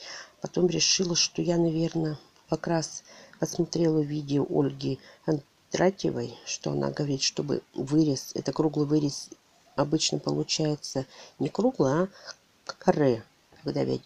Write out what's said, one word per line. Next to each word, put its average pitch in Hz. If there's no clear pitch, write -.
Потом -
решила, 170
что -
я, 170
наверное, 160
как -
раз 165
посмотрела 160
видео 143
Ольги 139
Кондратьевой, 151
что -
она 139
говорит, 143
чтобы 143
вырез, 143
это -
круглый 151
вырез, 147
обычно 147
получается 151
не 139
круглый, 175
а 190
каре, 135
когда 143
вя-, 131